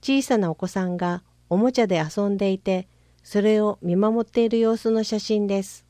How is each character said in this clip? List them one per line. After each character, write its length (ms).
小 220
さ 160
な 120
お 40
子 140
さ 180
ん 100
が 260
お 80
も 160
ち 80
ゃ 60
で 160
遊 260
ん 80
で 140
い 80
て、 300
そ 200
れ 180
を 220
見 140
守 300
っ 40
て 140
い 40
る 100
様 180
子 140
の 120
写 160
真 280
で 160
す。 280